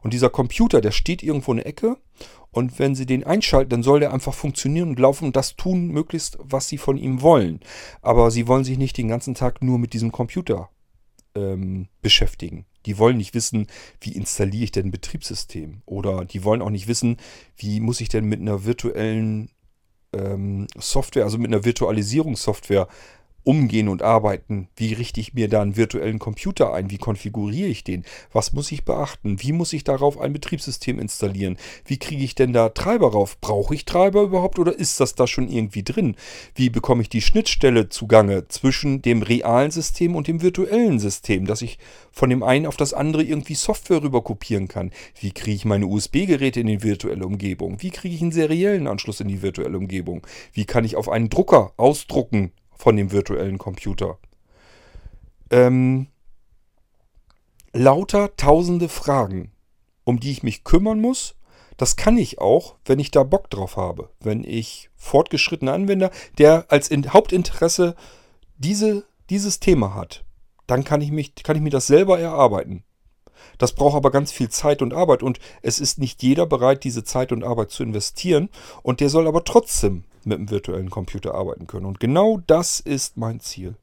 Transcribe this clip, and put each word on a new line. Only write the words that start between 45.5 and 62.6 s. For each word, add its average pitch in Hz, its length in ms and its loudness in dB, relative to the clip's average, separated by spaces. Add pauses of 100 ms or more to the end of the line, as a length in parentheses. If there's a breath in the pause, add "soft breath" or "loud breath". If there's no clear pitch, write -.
ich 98 80 -10
meine 104 220 2
U-S-B-Geräte 135 760 0
in 117 60 -2
die 104 160 0
virtuelle 101 440 -2
Umgebung? 95 540 -6
Wie 185 100 -8
kriege 180 240 -10
ich 160 80 -4
einen 170 100 0
seriellen 165 540 0
Anschluss 104 340 -6
in 107 80 -4
die 98 140 -4
virtuelle 90 360 -4
Umgebung? 90 480 -8 (260 loud breath)
Wie 107 140 -4
kann 117 180 0
ich 113 120 -4
auf 101 120 -4
einen 113 220 0
Drucker 147 460 4
ausdrucken 117 760 0 (280)
von 113 160 6
dem 98 160 -2
virtuellen 95 460 -2
Computer? 95 600 -6 (1300 soft breath)
Ähm, 127 580 4 (1600)
lauter 175 640 4
tausende 170 520 4
Fragen, 98 640 -2 (520)
um 123 140 2
die 131 140 -4
ich 131 100 -8
mich 113 220 -6
kümmern 214 360 4
muss. 247 360 -2 (400 soft breath)
Das - 200 0
kann 226 220 4
ich 156 220 -2
auch, 123 440 2